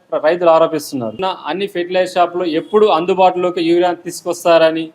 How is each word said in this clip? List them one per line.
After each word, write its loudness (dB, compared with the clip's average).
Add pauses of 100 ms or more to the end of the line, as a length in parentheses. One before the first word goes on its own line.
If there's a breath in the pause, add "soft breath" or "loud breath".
(160)
రైతులు 2
ఆరోపిస్తున్నారు. 0
ఉన్న -6 (100)
అన్ని -6
ఫెర్టిలైజర్ -4
షాపులు 0
ఎప్పుడు 0
అందుబాటులోకి 2
యూరియా 2
తీసుకొస్తారని, 0